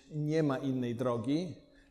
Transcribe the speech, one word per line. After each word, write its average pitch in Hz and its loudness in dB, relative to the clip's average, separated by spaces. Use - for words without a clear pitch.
nie 151 2
ma 135 2
innej 127 -2
drogi 127 0